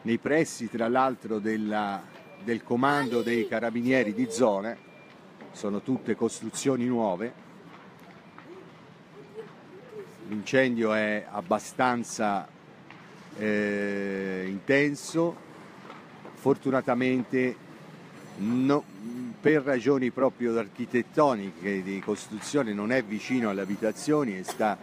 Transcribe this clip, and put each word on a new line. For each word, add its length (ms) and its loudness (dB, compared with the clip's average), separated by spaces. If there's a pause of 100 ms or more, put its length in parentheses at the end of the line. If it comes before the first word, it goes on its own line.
nei 160 2
pressi 520 0
tra 180 -2
l'altro 500 0
della, 640 -2 (420)
del 200 -4
comando 580 2
dei 260 0
carabinieri 680 0
di 160 0
zona, 440 2 (760)
sono 300 -4
tutte 340 -2
costruzioni 720 -2
nuove. 640 -2 (2750)
L'incendio 640 2
è 360 0
abbastanza, 1160 0 (920)
eh, 1080 -2
intenso, 880 0 (1000)
fortunatamente 1200 2 (840)
no, 460 2 (560)
per 220 6
ragioni 500 2
proprio 460 2
architettoniche 1200 0
di 200 -4
costruzione 720 -2
non 180 -2
è 120 2
vicino 460 0
alle 120 -2
abitazioni 760 0
e 60 -8
sta 400 0